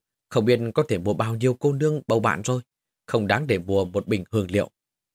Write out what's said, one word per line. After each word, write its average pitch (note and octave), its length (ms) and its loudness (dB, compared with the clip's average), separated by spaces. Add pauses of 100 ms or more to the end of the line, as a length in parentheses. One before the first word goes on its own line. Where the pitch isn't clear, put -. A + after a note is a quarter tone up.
(300)
không A2+ 160 0
biết A#2+ 140 4 (140)
có D#3 140 2
thể G2+ 100 0
mua F#2+ 160 0
bao A2+ 220 -2
nhiêu B2 180 2
cô C#3+ 200 0
nương D3+ 340 0
bầu A2+ 120 2
bạn G#2 220 0
rồi. B2 200 -2 (440)
Không A2 220 -2
đáng A#2 200 0
để A2 100 2
mua F#2+ 280 0
một F#2 220 -4
bình G2 240 0
hương F#2+ 200 -2
liệu. G2 180 0 (460)